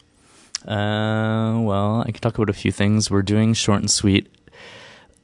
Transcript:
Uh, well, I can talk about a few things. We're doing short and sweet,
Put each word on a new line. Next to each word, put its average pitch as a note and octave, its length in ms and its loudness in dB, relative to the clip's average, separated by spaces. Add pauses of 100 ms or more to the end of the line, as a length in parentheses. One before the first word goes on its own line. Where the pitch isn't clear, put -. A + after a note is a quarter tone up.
(680)
Uh, A2 880 -2
well, G#2 480 0
I A2 60 -6
can - 80 -10
talk - 180 -2
about A#2+ 120 0
a - 20 0
few G2 180 -2
things. G#2 400 0
We're G2+ 120 2
doing G#2+ 320 2
short G#2 260 0
and G2 100 -2
sweet, G2+ 420 2 (920)